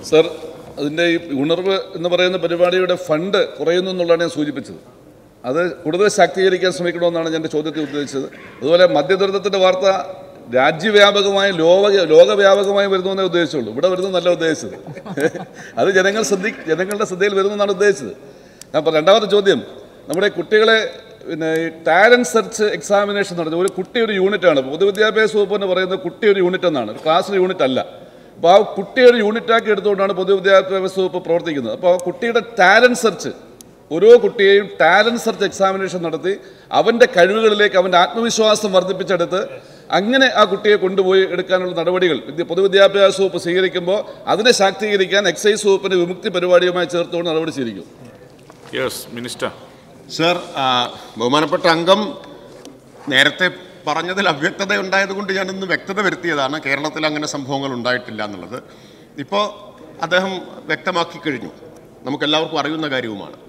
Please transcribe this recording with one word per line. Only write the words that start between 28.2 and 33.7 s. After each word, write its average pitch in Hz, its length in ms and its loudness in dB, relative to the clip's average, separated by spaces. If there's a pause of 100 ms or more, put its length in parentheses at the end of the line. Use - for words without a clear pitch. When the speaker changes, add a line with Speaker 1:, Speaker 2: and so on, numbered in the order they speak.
Speaker 1:
അപ്പോൾ 165 160 2
ആ 202 40 8 (200)
കുട്ടിയെ 247 340 2
ഒരു 247 120 4
യൂണിറ്റാക്കി 220 500 0
എടുത്തുകൊണ്ടാണ് 196 480 0
പൊതുവിദ്യാഭ്യാസ 190 800 2
വകുപ്പ് 180 260 -2
പ്രവർത്തിക്കുന്നത്. 147 500 -2
അപ്പോൾ 180 160 2
ആ 185 40 2 (100)
കുട്ടിയുടെ 233 340 -2 (200)
talent 226 420 6
search 175 280 -2 (640)